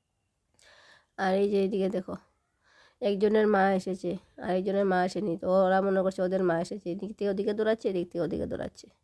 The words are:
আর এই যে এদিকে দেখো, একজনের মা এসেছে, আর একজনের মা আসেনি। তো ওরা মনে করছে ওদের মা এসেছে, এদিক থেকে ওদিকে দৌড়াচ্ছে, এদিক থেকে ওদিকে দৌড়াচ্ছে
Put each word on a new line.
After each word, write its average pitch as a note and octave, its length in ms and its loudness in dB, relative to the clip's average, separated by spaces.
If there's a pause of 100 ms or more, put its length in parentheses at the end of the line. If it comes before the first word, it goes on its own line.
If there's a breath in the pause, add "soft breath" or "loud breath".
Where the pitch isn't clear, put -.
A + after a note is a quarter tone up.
(1200 soft breath)
আর F#3+ 160 0
এই G3+ 140 2
যে G3+ 140 2
এদিকে F#3+ 260 0
দেখো, F#3 260 -6 (880 soft breath)
একজনের G#3 440 2
মা G3+ 160 4 (120)
এসেছে, F#3 360 -4 (280)
আর F3 160 -4
একজনের G3 320 0
মা F#3 160 2
আসেনি। F3+ 360 -2
তো - 100 -6 (100)
ওরা F#3+ 240 4
মনে G3 200 2
করছে F#3 200 -2
ওদের F#3 200 0
মা E3+ 180 2
এসেছে, G3 300 -8
এদিক F#3+ 200 -8
থেকে G3+ 200 -4
ওদিকে G3+ 240 -2
দৌড়াচ্ছে, A3 340 0
এদিক F3+ 180 -2
থেকে E3+ 160 -4
ওদিকে - 240 -4
দৌড়াচ্ছে - 400 -10 (180)